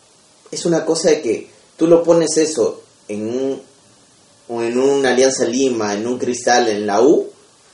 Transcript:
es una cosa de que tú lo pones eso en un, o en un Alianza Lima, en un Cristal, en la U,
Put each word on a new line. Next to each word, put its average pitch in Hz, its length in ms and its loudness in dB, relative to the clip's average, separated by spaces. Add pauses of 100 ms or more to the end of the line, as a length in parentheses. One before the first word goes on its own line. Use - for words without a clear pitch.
(500)
es - 160 -8
una 160 180 0
cosa 165 260 0
de 151 120 2
que 107 280 -4 (260)
tú 165 100 0
lo 170 160 6
pones 165 340 2
eso 147 460 0 (260)
en 107 200 -8
un, 131 340 -6 (840)
o 117 140 -6
en 120 160 -2
un 139 280 2
Alianza 127 380 2
Lima, 117 500 -2
en 107 120 -4
un 127 120 -4
Cristal, 120 500 0
en 104 180 -2
la 101 140 0
U, 147 280 4 (460)